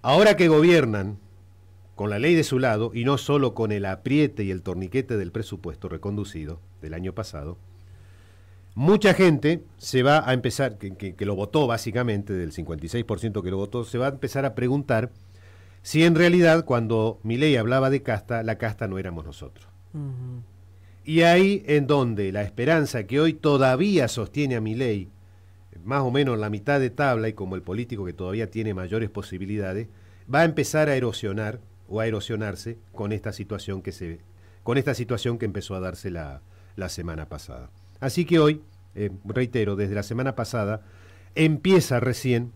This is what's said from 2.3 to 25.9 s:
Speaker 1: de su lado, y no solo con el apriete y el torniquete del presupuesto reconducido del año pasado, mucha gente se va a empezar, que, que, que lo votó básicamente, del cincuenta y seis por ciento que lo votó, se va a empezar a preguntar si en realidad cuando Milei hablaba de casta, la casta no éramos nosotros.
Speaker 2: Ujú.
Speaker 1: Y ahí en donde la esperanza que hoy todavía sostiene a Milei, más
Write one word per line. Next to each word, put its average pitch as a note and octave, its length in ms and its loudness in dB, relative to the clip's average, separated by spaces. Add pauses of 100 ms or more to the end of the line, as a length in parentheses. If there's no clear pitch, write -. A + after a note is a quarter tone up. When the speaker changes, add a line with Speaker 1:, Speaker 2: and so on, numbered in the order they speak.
Speaker 1:
de D#3+ 80 4
su B2+ 160 0
lado, A2+ 340 0
y A#2+ 120 -2
no C#3 120 2
solo C#3 360 2
con A2 180 -2
el G2+ 140 -2
apriete A2+ 580 0
y F#2+ 80 -2
el F#2 100 -6
torniquete F#2+ 560 -4
del F2 140 -4
presupuesto G2+ 560 -10
reconducido E2+ 720 -8 (220)
del D#2 120 -12
año F2+ 200 -8
pasado, F2 440 -10 (1200)
mucha F#3 380 4
gente D#3+ 500 4 (140)
se B2+ 260 0
va C#3+ 260 4
a C3 40 2
empezar, B2 440 -2
que, G2 180 -12
que, F#2 200 -10
que G2+ 100 -6
lo G2+ 100 -2
votó A2+ 320 0
básicamente, A2+ 680 -2
del E2+ 180 -4
cincuenta D#2+ 340 -8
y D#2+ 40 -8
seis A#2 160 -4
por G2+ 140 -4
ciento G#2+ 220 -4
que F2+ 80 -6
lo F#2+ 80 -4
votó, G#2 280 -6
se A#2+ 120 -8
va B2+ 100 0
a - 20 0
empezar C#3 360 -4
a A2 100 -4
preguntar B2+ 560 -2 (680)
si D#3+ 220 2
en E3+ 120 6
realidad E3+ 500 6
cuando A2+ 580 0
Milei C3 320 2
hablaba B2+ 340 2
de C#3 120 2
casta, A2+ 420 -4
la A2+ 140 -2
casta A2 300 -4
no F#2+ 100 -6
éramos F2 260 -8
nosotros. - 440 -16 (260)
Speaker 2:
Ujú. B2+ 480 -10 (640)
Speaker 1:
Y D#3+ 160 4
ahí F#3 460 6
en D3 200 2
donde A#2 440 2
la G2+ 100 -2
esperanza B2 640 0
que C3 160 0
hoy D#3+ 120 4
todavía C#3+ 760 2
sostiene C3 480 -4
a A2 40 -2
Milei, A2 460 -2 (760)
más C3 180 -2